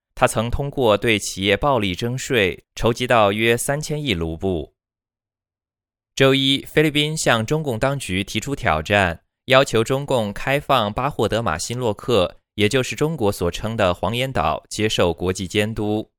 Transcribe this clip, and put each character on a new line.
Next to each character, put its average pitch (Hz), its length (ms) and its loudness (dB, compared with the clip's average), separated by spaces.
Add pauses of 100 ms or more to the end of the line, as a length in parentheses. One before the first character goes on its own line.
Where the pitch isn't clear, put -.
(140)
他 127 120 2
曾 113 240 0
通 143 180 -4
过 117 280 4
对 110 200 2
企 - 260 -4
业 98 140 4
暴 139 220 2
力 101 160 -2
征 120 240 -4
税 104 460 0 (100)
筹 113 180 2
集 120 140 -4
到 110 240 4
约 113 260 2
三 143 240 -4
千 151 220 -6
亿 131 120 0
卢 82 220 -4
布。 87 380 -4 (1400)
周 135 180 6
一， 135 320 0
菲 - 160 2
律 156 80 2
宾 147 260 0
向 117 300 2
中 156 160 0
共 127 160 -4
当 139 180 0
局 98 280 -2
提 - 160 -6
出 139 160 -6
挑 80 260 0
战， 92 380 2 (240)
要 131 200 6
求 113 200 2
中 135 200 -4
共 117 280 -2
开 139 260 -2
放 120 340 0
巴 131 160 -4
霍 110 200 -2
德 107 120 0
马 95 160 -2
辛 - 220 -6
洛 117 160 -2
克， 101 440 0 (180)
也 104 120 2
就 131 140 2
是 - 140 -6
中 156 200 -2
国 104 140 0
所 90 180 -2
称 110 280 -6
的 92 180 2
黄 95 200 -2
岩 131 180 -4
岛， 78 360 -2
接 107 200 -2
受 87 260 2
国 90 180 -2
际 92 140 -6
监 104 260 0
督。 107 460 -4